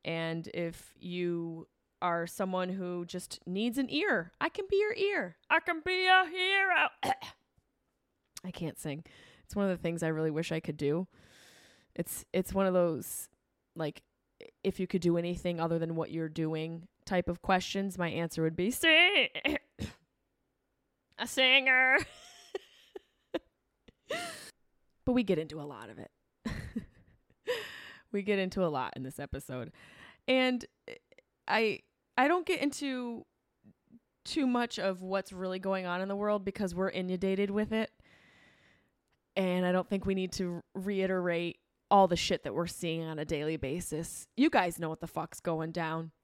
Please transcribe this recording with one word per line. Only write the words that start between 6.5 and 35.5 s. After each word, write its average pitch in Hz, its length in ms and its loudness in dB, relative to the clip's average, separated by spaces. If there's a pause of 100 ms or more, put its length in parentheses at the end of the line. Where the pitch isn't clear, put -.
<clears throat> - 100 0 (1300)
I 185 60 -8
can't - 280 -8
sing. 147 240 -8 (400)
It's - 140 -8
one 202 120 2
of 175 80 0
the - 40 -12
things 165 200 -2
I 165 60 0
really 160 240 0
wish 165 220 -2
I 160 80 -2
could 151 160 -6
do. 151 300 0 (880)
It's, - 360 -6
it's 190 220 -2
one 190 120 2
of 185 80 2
those, 170 540 0 (480)
like, 160 260 -6 (600)
if 196 160 -2
you 185 80 0
could 185 140 2
do 170 160 4
anything 175 420 -2
other 165 180 2
than 165 200 -2
what - 140 -2
you're 160 180 -4
doing 160 580 -4 (180)
type 180 220 2
of 175 140 -4
questions, 190 560 0
my 175 100 0
answer 165 340 -2
would 160 140 2
be 185 160 2
sing. 330 560 6 (160)
<clears throat> 302 140 -2 (1600)
A 233 100 -4
singer. 262 680 6 (1400)
<laughs> 330 60 -2 (1700)
But 254 80 4
we 240 100 6
get 190 160 4
into 156 200 -8
a 143 40 -10
lot 117 260 -12
of 113 100 -16
it. 104 120 -16 (340)
<laughs> 233 60 -4 (1600)
We 202 120 -2
get 202 160 2
into 185 260 0
a 165 40 2
lot 135 260 -4
in 131 80 -8
this 127 160 -12
episode. 135 520 -8 (560)
And 254 380 2 (840)
I, 214 340 0 (360)
I 254 100 6
don't 349 160 4
get 370 160 -2
into 254 640 -4 (1040)
too 285 220 0
much 240 320 0
of 185 240 -2
what's 190 280 -4
really 185 280 -6